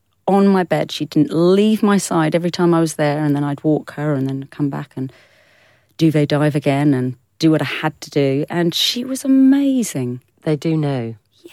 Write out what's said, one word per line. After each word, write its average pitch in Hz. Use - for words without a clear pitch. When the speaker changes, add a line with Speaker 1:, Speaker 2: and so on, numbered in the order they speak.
Speaker 1:
on 196
my 190
bed. 156
She -
didn't 151
leave 196
my 202
side 160
every 170
time 170
I 165
was 160
there, 151
and 147
then 143
I'd 143
walk 156
her 147
and 131
then 135
come 147
back 143
and 131
duvet 151
dive 147
again 143
and 127
do 160
what 151
I 135
had -
to -
do. 139
And 170
she -
was 262
amazing. 262
Speaker 2:
They 156
do 160
know. 135